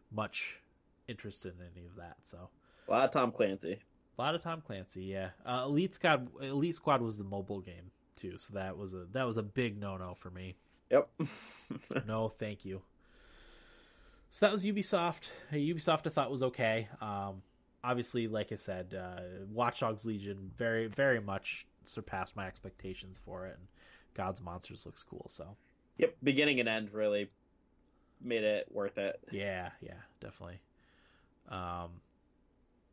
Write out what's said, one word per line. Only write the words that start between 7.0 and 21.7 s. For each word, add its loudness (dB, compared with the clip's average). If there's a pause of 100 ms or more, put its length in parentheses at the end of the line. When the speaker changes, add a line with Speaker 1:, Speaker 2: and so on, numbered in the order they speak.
Speaker 1:
was 0
the -6
mobile -4
game -14 (260)
too, -8
so -14
that -4
was -6
a, -8
that 0
was 0
a 2
big 0
no-no -4
for -12
me. -10 (340)
Speaker 2:
Yep. 8 (520)
<laughs> -6
Speaker 1:
No, 2
thank -8
you. -6 (1500)
So 6
that 4
was 2
Ubisoft. 0 (220)
Hey, 0
Ubisoft 2
I -2
thought 2
was 0
okay. 4 (120)
Um, -4 (420)
obviously, 0
like 0
I -2
said, -6
uh, -8 (320)
Watch 2
Dogs 0
Legion -4
very, 2
very 4
much -4 (180)